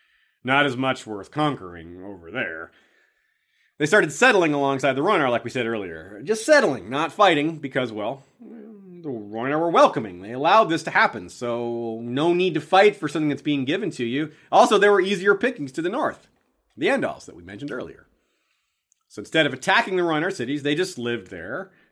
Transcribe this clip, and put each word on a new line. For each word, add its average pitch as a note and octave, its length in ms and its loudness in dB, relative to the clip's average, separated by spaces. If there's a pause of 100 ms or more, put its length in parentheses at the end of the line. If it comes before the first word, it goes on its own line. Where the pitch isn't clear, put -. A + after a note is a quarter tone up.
(420)
Not C3+ 240 2
as B2+ 100 -4
much C3 300 -2
worth G2+ 240 -10
conquering F#2 720 -6
over F2+ 300 -16
there. E2 400 -8 (1080)
They D3+ 80 0
started E3 260 4
settling F#3+ 420 4
alongside C#3 400 0
the C3+ 80 -2
Rhoynar, E3 280 2
like A#2 140 0
we A#2+ 60 -8
said A#2+ 160 -2
earlier. G2 580 -8
Just A3 200 -2
settling, D#3 460 2
not D3+ 220 -4
fighting, E3 460 4
because, C3 340 -4
well, G#2+ 320 -6 (160)
the G#3 680 -18
Rhoynar A#2 520 -4
were E3+ 100 0
welcoming. B2+ 500 2
They G2+ 120 -14
allowed E3 320 4
this D#3+ 200 -2
to E3+ 60 -8
happen, A#2+ 380 0
so A#2 720 -6
no C#3 320 0
need F3+ 200 0
to D3+ 60 -4
fight G3+ 360 4
for F#3+ 120 -6
something D#3 200 -2
that's C#3+ 140 -2
being C#3+ 220 -2
given F3 280 -2
to B2 120 -6
you. C#3+ 280 -4 (180)
Also, G#3+ 280 6
there G3+ 120 6
were G3+ 100 6
easier G3 360 2
pickings G3 360 -4
to E3 100 -6
the E3+ 60 -4
north, G3 380 -4 (500)
the C3 100 -4
Andals G3 400 -2
that - 100 -20
we F2 80 -20
mentioned G#2 260 -12
earlier. - 360 -12 (1000)
So - 140 -16
instead D#3 260 0
of C3 80 -4
attacking G3 420 2
the F3+ 60 2
Rhoynar E3 300 0
cities, C3+ 320 -6
they C#3+ 100 0
just F3+ 240 -4
lived A#2+ 300 -6
there, G2+ 420 -12 (220)